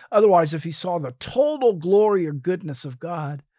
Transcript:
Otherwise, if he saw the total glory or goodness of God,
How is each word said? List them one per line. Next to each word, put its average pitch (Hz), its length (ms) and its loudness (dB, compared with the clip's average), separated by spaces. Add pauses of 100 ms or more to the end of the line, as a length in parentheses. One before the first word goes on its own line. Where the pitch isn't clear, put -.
(100)
Otherwise, 180 440 4
if 151 100 -8
he 165 60 -8
saw 175 280 -6
the 131 200 -10
total 262 560 0
glory 190 520 2
or 151 60 -6
goodness 156 540 -6
of 127 120 -14
God, 156 440 -10 (160)